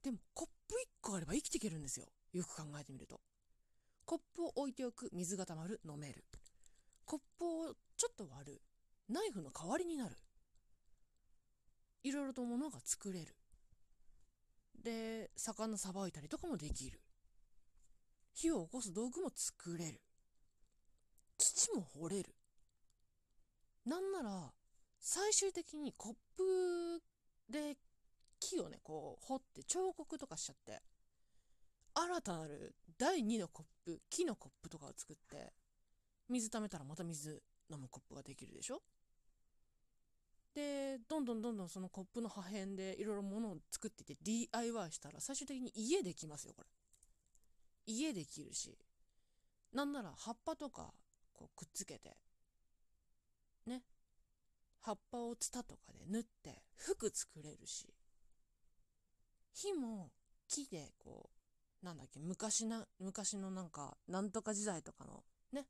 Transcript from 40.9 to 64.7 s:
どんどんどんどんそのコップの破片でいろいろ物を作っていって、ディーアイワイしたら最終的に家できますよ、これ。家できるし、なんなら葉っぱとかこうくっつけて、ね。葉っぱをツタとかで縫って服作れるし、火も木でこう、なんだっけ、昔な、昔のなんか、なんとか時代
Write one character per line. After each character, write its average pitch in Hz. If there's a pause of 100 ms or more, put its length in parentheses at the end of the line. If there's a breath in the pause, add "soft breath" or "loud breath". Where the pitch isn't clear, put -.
ど 311
ん 269
ど 233
ん 220
ど 240
ん 214
ど 190
ん 170
そ 190
の 185
コ 196
ッ -
プ 233
の 220
破 196
片 196
で 190
い -
ろ 208
い -
ろ 202
物 208
を 170 (140)
作 -
っ -
て -
い 147
っ -
て、 -
デ 185
ィ 233
ー -
ア 233
イ 233
ワ 208
イ 156
し -
た 143
ら -
最 277
終 269
的 269
に 247
家 269
で 180
き -
ま 147
す -
よ、 -
こ -
れ。 - (1160)
家 254
で 165
き -
る -
し、 - (960)
な 269
ん 285
な 277
ら 165
葉 -
っ 220
ぱ 320
と 294
か - (480)
こ 151
う -
く -
っ -
つ -
け 139
て、 - (1500)
ね。 247 (960)
葉 226
っ 208 (120)
ぱ 240
を 233
ツ -
タ 247
と -
か -
で -
縫 214
っ -
て - (120)
服 285
作 -
れ 151
る -
し、 - (1600)
火 392
も 220 (360)
木 285
で 156
こ - (540)
う、 -
な 175
ん 156
だ -
っ -
け、 139
昔 202
な、 226 (120)
昔 190
の 190
な 185
ん 165
か、 143 (100)
な 185
ん 208
と 220
か 214
時 208
代 170